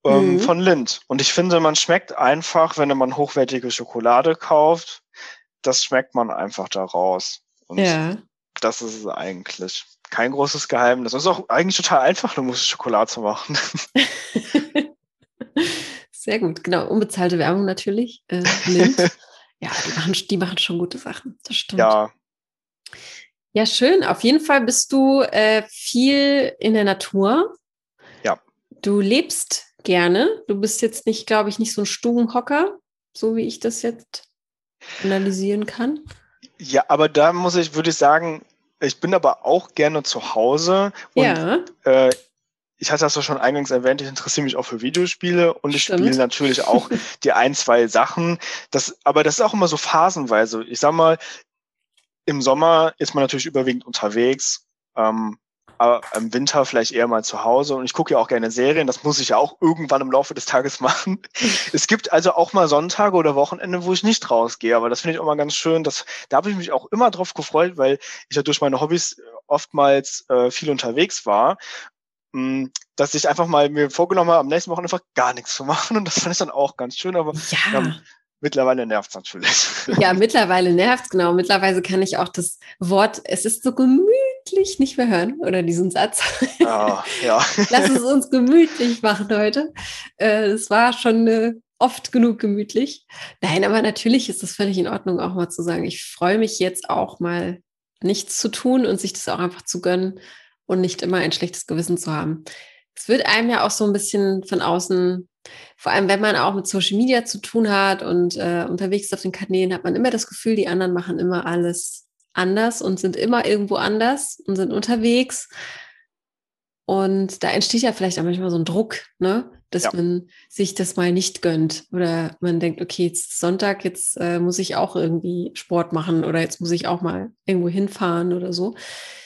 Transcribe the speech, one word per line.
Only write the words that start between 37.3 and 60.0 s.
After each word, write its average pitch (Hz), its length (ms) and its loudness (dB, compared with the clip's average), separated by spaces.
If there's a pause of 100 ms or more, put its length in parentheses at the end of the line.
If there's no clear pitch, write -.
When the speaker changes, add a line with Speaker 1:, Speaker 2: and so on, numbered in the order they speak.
Speaker 1:
muss 180 220 0
ich, 160 180 0
würde 160 160 0
ich 156 80 0
sagen, 156 460 2 (360)
ich 139 200 -4
bin 180 140 0
aber 165 320 2
auch 170 280 0
gerne 151 300 0
zu - 320 -8
Hause 165 560 2 (240)
und, 254 100 4
Speaker 2:
Ja. 185 340 0 (240)
Speaker 1:
äh, 131 280 6 (680)
ich - 120 -6
hatte 147 140 0
das 147 100 0
ja 147 80 -2
schon 151 160 -4
eingangs 135 320 0
erwähnt, 131 300 2
ich 139 60 -8
interessiere 135 360 -4
mich 131 120 -4
auch 127 100 -4
für 113 160 -10
Videospiele 175 680 0
und 143 220 -4
ich 143 100 0
Speaker 2:
Stimmt. 180 180 0
Speaker 1:
spiele 131 160 2
natürlich 127 500 0
auch 120 220 2
Speaker 2:
<laughs> - 340 -6
Speaker 1:
die 139 100 4
ein, 131 220 2
zwei 120 320 4
Sachen. 160 500 0 (320)
Das, - 340 -4
aber 147 200 4
das 156 160 2
ist - 20 2
auch 214 140 2
immer 190 120 4
so 151 100 -2
phasenweise. 113 880 2
Ich 120 160 -12
sag 151 140 4
mal, 160 240 4 (1080)
im 147 160 -2
Sommer 160 580 4
ist 147 160 -4
man 139 80 2
natürlich 131 240 -2
überwiegend 127 380 -2
unterwegs, 120 800 -2 (280)
ähm, 110 440 0 (400)
aber 120 220 4 (140)
im 110 180 -4
Winter 139 320 0
vielleicht 117 260 0
eher 120 160 2
mal 113 160 0
zu 104 200 -8
Hause. 135 320 2
Und 131 100 -4
ich - 80 -6
gucke - 200 -2
ja 131 60 4
auch 113 80 2
gerne 113 240 0
Serien, 135 360 2
das - 160 -4
muss 147 160 0
ich 131 100 -4
ja 110 80 4
auch 139 240 0
irgendwann 156 400 2